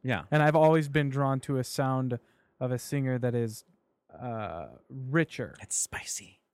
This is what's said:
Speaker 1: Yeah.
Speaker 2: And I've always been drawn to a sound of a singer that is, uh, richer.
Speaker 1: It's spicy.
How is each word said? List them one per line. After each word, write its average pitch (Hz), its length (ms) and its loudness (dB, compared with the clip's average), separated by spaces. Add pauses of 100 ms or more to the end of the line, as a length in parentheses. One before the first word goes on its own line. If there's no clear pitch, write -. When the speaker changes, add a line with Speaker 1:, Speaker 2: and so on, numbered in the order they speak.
Speaker 1:
Yeah. 113 260 0
Speaker 2:
And 151 100 4
I've 151 140 6
always 156 340 6
been 143 220 2
drawn 135 300 0
to 139 180 -2
a 127 60 -2
sound 131 560 -2 (400)
of 127 100 -2
a 123 80 -2
singer 131 400 -2
that 120 160 0
is, 117 300 -2 (560)
uh, 104 460 -8 (220)
richer. 131 720 -2
Speaker 1:
It's - 140 -10
spicy. - 640 -8 (160)